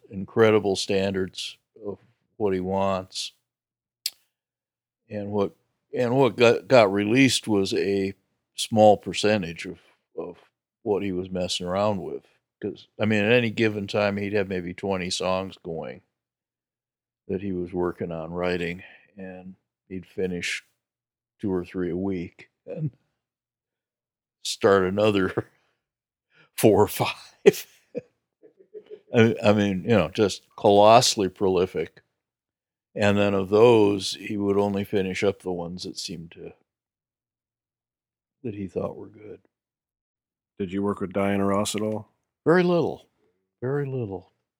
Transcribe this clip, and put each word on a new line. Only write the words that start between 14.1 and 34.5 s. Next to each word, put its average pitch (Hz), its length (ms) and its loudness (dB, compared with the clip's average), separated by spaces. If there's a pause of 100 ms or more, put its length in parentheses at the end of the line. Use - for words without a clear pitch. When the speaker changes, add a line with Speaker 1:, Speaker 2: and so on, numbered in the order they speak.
Speaker 1:
he'd 101 160 -6
have 101 160 -2
maybe 92 240 -6
twenty 92 380 -6
songs 92 520 -4
going 71 380 -12 (1300)
that 98 140 -6
he 101 100 -6
was 90 220 -8
working 90 360 -4
on 82 220 -10
writing, 87 500 -4 (360)
and 92 380 -18 (300)
he'd 92 200 -14
finish 92 580 -6 (760)
two 98 140 -4
or 87 140 -4
three 90 240 -6
a 85 60 -6
week 92 520 -8 (180)
and 147 240 -8 (1500)
start 98 420 2
another 98 680 0 (500)
<laughs> - 560 -20
four 104 280 6
or 92 40 0
five. - 260 -6 (300)
<laughs> - 220 6 (1500)
I, 117 200 4 (100)
I 107 80 4
mean, 101 300 0
you 117 140 2
know, 82 120 2
just 101 340 -2 (140)
colossally 107 720 6
prolific. 92 720 -2 (920)
And 101 240 2
then 101 160 2
of 95 160 -2
those, 104 640 4
he 104 240 -8
would 101 180 0